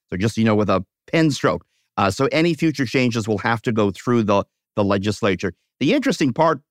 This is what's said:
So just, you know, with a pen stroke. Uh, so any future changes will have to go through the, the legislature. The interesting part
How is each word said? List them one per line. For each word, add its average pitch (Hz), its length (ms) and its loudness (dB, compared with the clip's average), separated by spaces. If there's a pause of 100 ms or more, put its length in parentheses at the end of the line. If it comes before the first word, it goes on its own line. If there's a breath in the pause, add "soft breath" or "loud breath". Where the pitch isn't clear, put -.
So 95 80 -8
just, - 200 -2
you 113 60 2
know, 110 120 4
with 104 140 0
a 95 160 0 (260)
pen 160 200 2
stroke. - 340 -2 (320)
Uh, 98 140 0
so 135 200 0
any 165 220 2
future 147 320 -2
changes 120 420 0
will 107 120 0
have 117 240 0
to 127 80 -2
go 107 200 2
through 120 320 0
the, 101 200 2 (320)
the 107 80 0
legislature. 98 720 -2 (260)
The 151 140 2
interesting 220 400 0
part 160 380 0